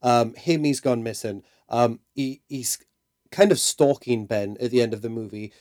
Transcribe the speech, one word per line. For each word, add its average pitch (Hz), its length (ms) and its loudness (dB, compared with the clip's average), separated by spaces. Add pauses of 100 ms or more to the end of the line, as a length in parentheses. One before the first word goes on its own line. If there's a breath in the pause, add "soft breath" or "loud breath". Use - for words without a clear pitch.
Um, 120 320 2
Hae-mi's 151 460 0
gone 120 220 0
missing. 107 400 -8 (280)
Um, 117 300 0 (140)
he, 135 340 -6
he's 131 300 -6 (520)
kind 208 220 6
of 143 60 2
stalking 123 680 0
Ben 101 340 -4
at 123 100 -2
the 123 120 2
end 113 120 -2
of 104 80 -8
the 113 80 -6
movie, 107 500 -10